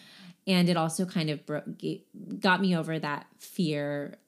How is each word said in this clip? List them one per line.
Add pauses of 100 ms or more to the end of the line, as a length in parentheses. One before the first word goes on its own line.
(480)
And
it
also
kind
of
bro-, (160)
g-, (360)
got
me
over
that (120)
fear